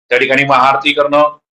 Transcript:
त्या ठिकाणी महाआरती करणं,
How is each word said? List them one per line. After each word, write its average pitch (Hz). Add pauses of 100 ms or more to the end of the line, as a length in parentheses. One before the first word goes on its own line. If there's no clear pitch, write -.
त्या 123
ठिकाणी 135
महाआरती 135
करणं, 147 (200)